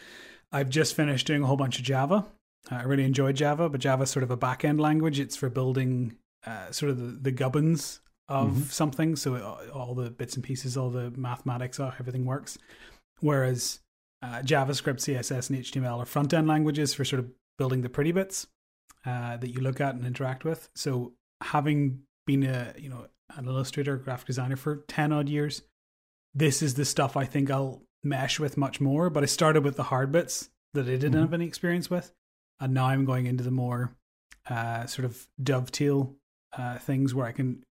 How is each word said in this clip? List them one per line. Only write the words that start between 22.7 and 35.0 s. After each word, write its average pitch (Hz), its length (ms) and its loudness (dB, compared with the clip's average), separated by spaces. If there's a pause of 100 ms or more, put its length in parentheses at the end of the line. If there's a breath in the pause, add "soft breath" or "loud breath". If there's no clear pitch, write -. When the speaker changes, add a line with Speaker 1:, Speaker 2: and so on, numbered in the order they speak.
Speaker 1:
you 143 120 -14
know, 120 180 -12 (280)
an 127 100 -10
illustrator, 135 500 -2
graphic 131 320 -8
designer 131 300 -2
for 147 320 -4
ten 151 240 2
odd 147 160 2
years, 147 320 -2 (720)
this 143 280 4
is 139 120 2
the 139 100 0
stuff 135 320 2
I 135 80 2
think 139 260 0
I'll 135 340 -2 (200)
mesh 135 380 -2
with 147 160 -2
much 139 240 0
more. 147 280 4
But 147 140 2
I 135 40 4
started 156 360 6
with 139 140 0
the 131 60 -2
hard 135 280 0
bits - 380 0 (240)
that 139 120 0
I 127 120 -2
didn't 135 160 2
Speaker 2:
Mm-hmm. 156 80 6
Speaker 1:
have 160 120 4
any 170 120 0
experience 175 440 -2
with, 175 220 -4 (480)
and 131 140 0
now 131 140 4
I'm 135 180 4
going 127 200 2
into 123 200 0
the 127 60 -2
more, 123 440 0 (540)
uh, 117 360 -4
sort 131 200 -4